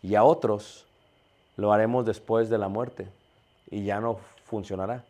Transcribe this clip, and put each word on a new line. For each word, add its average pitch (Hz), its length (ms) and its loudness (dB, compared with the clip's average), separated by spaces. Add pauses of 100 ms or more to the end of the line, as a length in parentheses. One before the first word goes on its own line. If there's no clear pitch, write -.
Y 95 140 -2
a 107 80 6
otros 120 640 0 (680)
lo 104 140 2
haremos 113 320 4
después 113 460 -2
de 113 80 0
la 98 120 -2
muerte 104 380 -8 (640)
y 101 160 -8
ya 101 140 -4
no 113 200 -4 (260)
funcionará. 101 640 -8